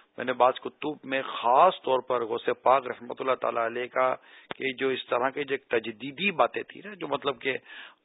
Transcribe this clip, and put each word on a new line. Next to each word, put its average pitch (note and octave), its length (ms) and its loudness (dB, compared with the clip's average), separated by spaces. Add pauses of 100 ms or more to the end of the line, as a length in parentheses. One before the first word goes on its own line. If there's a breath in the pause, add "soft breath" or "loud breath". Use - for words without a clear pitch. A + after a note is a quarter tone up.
(180 soft breath)
میں A#2+ 80 -6
نے B2+ 80 -2
بعض B2 200 6
کتب C#3+ 500 -8
میں C3+ 180 -2
خاص C#3 600 4
طور C3 180 0
پر B2 260 -2
غوث A2+ 240 -4 (140)
پاک B2+ 240 4
رحمۃ A#2+ 320 -10
اللہ B2+ 220 0
تعالی A#2+ 240 -2
علیہ A#2+ 220 -4
کا B2+ 280 0 (400 loud breath)
کہ C3 240 -4
جو C3+ 100 0
اس B2+ 160 -4
طرح B2+ 240 0
کے C#3+ 140 -6
جو C#3 120 -4
ایک - 120 -10
تجدیدی A#2+ 640 -4
باتیں A#2+ 320 0
تھی - 220 -18
نا، G#3 80 -14
جو E3 140 -10
مطلب C#3 340 -4
کہ C3 160 -2 (480 loud breath)